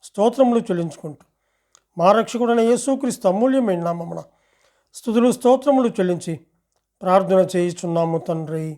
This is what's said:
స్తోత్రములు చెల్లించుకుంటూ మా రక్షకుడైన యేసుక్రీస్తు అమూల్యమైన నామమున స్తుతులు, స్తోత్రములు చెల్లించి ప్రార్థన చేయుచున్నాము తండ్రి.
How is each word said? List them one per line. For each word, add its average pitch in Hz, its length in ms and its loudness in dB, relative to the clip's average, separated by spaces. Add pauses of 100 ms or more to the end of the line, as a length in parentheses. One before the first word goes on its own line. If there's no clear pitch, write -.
స్తోత్రములు 240 560 0
చెల్లించుకుంటూ 170 640 -8 (720)
మా 170 140 4
రక్షకుడైన 233 480 2
యేసుక్రీస్తు 240 680 0
అమూల్యమైన 214 560 0
నామమున 170 400 -8 (680)
స్తుతులు, 240 380 0
స్తోత్రములు 262 560 2
చెల్లించి 175 460 -4 (680)
ప్రార్థన 190 380 4 (160)
చేయుచున్నాము 170 640 -2
తండ్రి. 160 480 -6 (120)